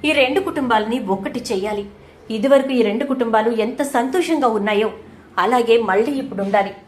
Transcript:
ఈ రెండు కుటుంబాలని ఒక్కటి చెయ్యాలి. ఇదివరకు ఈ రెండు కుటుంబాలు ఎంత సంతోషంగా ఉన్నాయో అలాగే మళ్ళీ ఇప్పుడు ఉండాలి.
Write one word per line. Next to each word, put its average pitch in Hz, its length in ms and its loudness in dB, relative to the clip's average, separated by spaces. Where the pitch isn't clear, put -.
ఈ 302 60 2
రెండు 294 280 2
కుటుంబాలని 240 600 -2
ఒక్కటి 196 400 -4
చెయ్యాలి. 202 500 -4
ఇదివరకు 269 380 4
ఈ 247 120 2
రెండు 254 240 0
కుటుంబాలు 233 460 0
ఎంత 226 300 -2
సంతోషంగా 277 680 0
ఉన్నాయో 214 440 0
అలాగే 226 400 2
మళ్ళీ 220 340 0
ఇప్పుడు 196 320 -6
ఉండాలి. 196 300 0